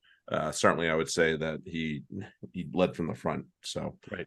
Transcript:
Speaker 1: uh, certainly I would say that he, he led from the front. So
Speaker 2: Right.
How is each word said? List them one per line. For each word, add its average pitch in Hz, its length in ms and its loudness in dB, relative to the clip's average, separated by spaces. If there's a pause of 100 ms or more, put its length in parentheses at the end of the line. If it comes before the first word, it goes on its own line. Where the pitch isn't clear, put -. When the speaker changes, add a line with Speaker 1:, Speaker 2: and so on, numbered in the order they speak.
(300)
Speaker 1:
uh, 78 220 0
certainly 85 380 4
I 78 40 4
would 80 160 2
say 80 280 4
that 78 260 -2
he, 80 380 -4 (500)
he 87 220 -6
led 87 200 4
from 85 120 -2
the 87 80 -4
front. 78 320 -4 (180)
So 76 320 -6 (160)
Speaker 2:
Right. - 140 -8